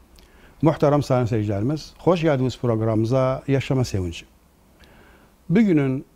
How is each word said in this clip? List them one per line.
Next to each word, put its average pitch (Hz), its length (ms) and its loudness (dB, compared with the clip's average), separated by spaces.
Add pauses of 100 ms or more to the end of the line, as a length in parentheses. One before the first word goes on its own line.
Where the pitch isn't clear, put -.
(600)
Muhterem 147 420 2
sayın 123 220 0
seyircilerimiz, 107 720 -4
hoş 170 240 0
geldiniz 131 380 0
programımıza 113 880 0
Yaşama 135 360 0
Sevinci. 90 420 -6 (1200)
Bugünün 156 560 2 (100)